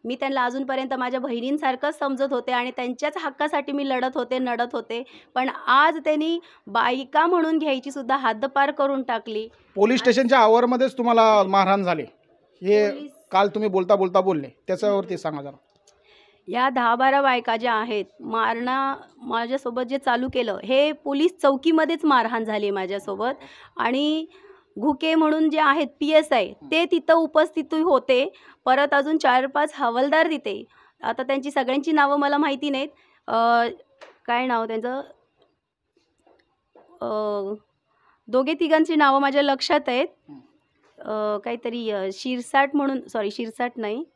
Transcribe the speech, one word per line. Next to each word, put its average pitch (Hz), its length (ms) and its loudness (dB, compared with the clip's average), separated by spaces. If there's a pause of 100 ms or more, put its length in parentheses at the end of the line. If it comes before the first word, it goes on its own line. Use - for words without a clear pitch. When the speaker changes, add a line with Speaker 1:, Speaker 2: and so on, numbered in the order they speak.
Speaker 1:
मी 240 120 -6
त्यांना 269 280 -2
अजूनपर्यंत 269 500 -4
माझ्या 254 260 -4
बहिणींसारखंच 262 760 -4
समजत 269 340 -4
होते 247 200 -4
आणि 247 180 -2
त्यांच्याच 254 460 -6
हक्कासाठी 294 560 -4
मी 277 160 -4
लढत 254 280 -2
होते, 254 220 -4
नडत 240 340 -2
होते. 233 300 -8 (320)
पण 254 140 -2 (180)
आज 302 380 4
त्यांनी 320 360 0 (260)
बायका 254 600 0
म्हणून 320 320 2
घ्यायची 277 320 -2
सुद्धा 262 260 -2
हद्द 226 280 -2
पार 269 260 0
करून 277 320 -2
टाकली. 220 460 -6 (260)
Speaker 2:
पोलीस 226 260 4
स्टेशनच्या 247 380 4
आवारमध्येच 240 600 4
तुम्हाला 226 440 6
मारहाण 190 400 2
झाली, 170 200 -2 (600)
हे 208 280 2
Speaker 1:
पोलीस 196 220 -12 (180)
Speaker 2:
काल 196 180 4
तुम्ही 208 220 -2
बोलता 190 260 2
बोलता 190 240 2
बोलले, 170 280 -2 (180)
त्याच्यावरती 190 520 -2
सांगा 151 240 -8
जरा. 139 140 -16 (920)
Speaker 1:
या 240 200 0
दहा 247 260 0
बारा 269 280 2
बायका 247 340 0
ज्या 233 180 -2
आहेत, 214 300 -2 (160)
मारणं 233 760 -2 (220)
माझ्यासोबत 240 720 -6
जे 269 100 -4
चालू 254 360 -2
केलं, 233 300 -4
हे 269 280 2
पोलीस 294 500 -2
चौकीमध्येच 311 600 2
मारहाण 233 400 2
झाली 208 260 -2
माझ्यासोबत. 196 640 -6 (440)
आणि 294 500 -2 (520)
घुके 294 360 0
म्हणून 311 360 2
जे 311 100 0
आहेत 302 260 2 (140)
पीएसआय, 302 520 2 (180)
ते 320 140 2
तिथं 339 300 2
उपस्थित 320 600 2
होते. 285 580 2 (320)
परत 277 300 2
अजून 285 240 2
चार 254 280 2
पाच 294 280 -2
हवालदार 277 520 2
तिथे. 226 380 -6 (380)
आता 233 200 -4
त्यांची 269 280 -4
सगळ्यांची 277 420 -2
नावं 285 260 4
मला 285 200 0
माहिती 285 320 -2
नाहीत. 269 180 -4 (380)
अ, 226 80 -4 (920)
काय 240 200 0
नाव 233 200 0
त्यांचं? 226 340 -6 (1800)
अ, - 300 -14 (1200)
दोघे 254 320 0
तिघांची 320 360 2
नावं 277 240 6
माझ्या 277 220 2
लक्षात 285 460 0
आहेत. 254 200 -2 (880)
अ, 214 400 -4
काहीतरी, 233 520 -6
अ, 196 220 -4
शिरसाट 254 640 0
म्हणून, 269 340 -2
सॉरी, 214 220 -4
शिरसाट 240 460 -6
नाही. 226 280 -6 (120)